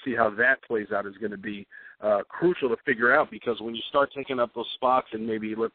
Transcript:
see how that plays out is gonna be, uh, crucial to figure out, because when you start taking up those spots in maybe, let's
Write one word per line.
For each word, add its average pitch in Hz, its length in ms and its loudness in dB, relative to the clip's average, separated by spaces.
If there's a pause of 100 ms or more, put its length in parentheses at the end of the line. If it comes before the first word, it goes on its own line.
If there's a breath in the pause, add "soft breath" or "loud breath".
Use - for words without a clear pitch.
see 123 120 -2
how 113 140 4
that 120 320 2
plays 107 280 -4
out 101 160 -2
is 98 120 -14
gonna 104 180 -8
be, 101 300 -10 (340 loud breath)
uh, 104 240 2
crucial 165 460 0
to 113 80 0
figure 120 340 2
out, 143 180 4
because 117 300 -4
when 117 160 -8
you 110 60 -8
start 143 300 2
taking 131 280 -4
up 120 140 0
those 117 160 -6
spots 127 420 0
in 110 120 -6
maybe, 110 300 -4
let's 110 200 -2